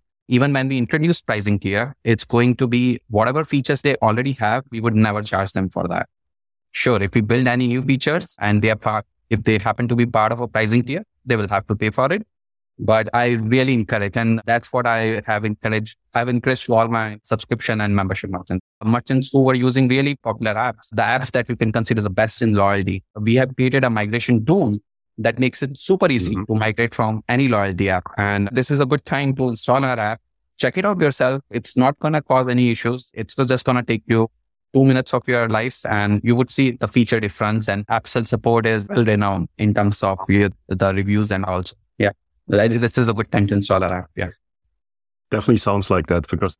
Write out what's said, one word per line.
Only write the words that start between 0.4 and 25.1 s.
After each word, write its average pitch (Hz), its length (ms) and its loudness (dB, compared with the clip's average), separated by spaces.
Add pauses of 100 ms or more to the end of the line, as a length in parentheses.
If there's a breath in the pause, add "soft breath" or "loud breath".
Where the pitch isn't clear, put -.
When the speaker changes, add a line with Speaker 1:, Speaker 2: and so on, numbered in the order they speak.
Speaker 1:
when 131 140 0
we 135 100 -2
introduce 156 440 0
pricing 104 360 -2
tier, 107 460 -4
it's 113 200 0
going 120 340 2
to 131 100 0
be 120 420 0
whatever 120 340 0
features 139 380 -2
they 139 140 0
already 123 380 0
have, 117 360 -2
we 117 100 -10
would 110 160 0
never 107 280 2
charge 98 300 -2
them 95 160 -2
for 90 180 -4
that. 87 200 -4 (640)
Sure, 113 300 0
if 98 140 -2
we 117 60 4
build 120 260 2
any 123 180 2
new 123 160 0
features 147 580 -2
and 104 220 2
they 110 80 2
are 110 60 2
part, 107 300 -4 (260)
if 113 120 0
they 110 140 2
happen 110 300 -2
to 120 80 0
be 120 100 2
part 110 260 2
of 117 80 -4
a 120 80 -4
pricing 110 360 2
tier, 147 200 -8 (220)
they 127 100 0
will 107 120 -2
have 98 200 -2
to 104 80 -2
pay 107 140 -2
for 131 240 0
it. 214 140 -6 (540)
But 110 320 2
I 120 180 2
really 123 420 2
encourage, 104 420 -2
and 113 300 0
that's 117 260 -2
what 123 160 -2
I 113 380 0
have 107 200 -2
encouraged, 107 520 -4 (160)
I've 120 160 0
encouraged 123 380 -2
to 120 80 2
all 113 120 4
my 110 360 -4
subscription 110 580 -4
and 101 140 0
membership 95 340 -2
merchants. 92 360 -6 (200)
Merchants 123 480 0
who 139 80 4
were 131 140 4
using 127 320 2
really 139 280 0
popular 110 380 -4
apps, 110 380 -4
the 113 100 0
apps 127 300 0
that 123 180 0
you 120 60 -4
can 110 160 0
consider 113 300 0
the 104 80 -2
best 110 320 -2
in 113 120 2
loyalty. 98 500 0 (160)
We 110 160 2
have 131 200 2
created 127 280 0
a 127 60 2
migration 110 560 0
tool 139 320 2 (400)